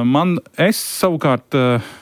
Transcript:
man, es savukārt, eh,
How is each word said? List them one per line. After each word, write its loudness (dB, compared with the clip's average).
man, 2
es 0
savukārt, -2
eh, 2